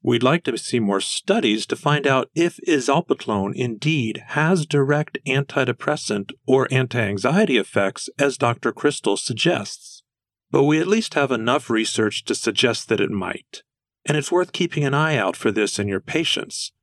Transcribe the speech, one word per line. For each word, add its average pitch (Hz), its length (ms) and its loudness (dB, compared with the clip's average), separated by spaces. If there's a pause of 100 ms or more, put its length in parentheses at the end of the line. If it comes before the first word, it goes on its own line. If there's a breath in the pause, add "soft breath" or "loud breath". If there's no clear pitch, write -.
We'd 120 160 2
like 151 220 4
to 127 140 -2
see - 220 -2
more 101 200 0
studies 117 640 0
to 123 120 -4
find 147 300 0
out 131 280 2
if 170 240 0 (100)
isoputlone 127 840 0
indeed 120 720 -2
has 156 400 0
direct 147 500 0 (100)
antidepressant 131 1040 -2 (140)
or 131 240 4
anti-anxiety 127 880 2
effects, - 600 -2
as 139 180 2
Doctor 120 340 0
Crystal 107 460 0
suggests. - 880 -4 (480)
But 139 140 4
we 151 140 4
at 175 80 0
least 214 280 0
have 139 180 2
enough 120 380 0
research 110 560 0
to 110 80 -2
suggest 117 560 0
that 104 100 2
it - 100 0
might, - 520 -8 (420)
and 151 100 0
it's 147 160 -2
worth 180 220 0
keeping 170 320 -2
an 135 80 0
eye 151 240 2
out 98 200 0
for - 140 0
this 101 280 0
in 101 100 -2
your 98 120 -2
patients. - 720 -4 (100)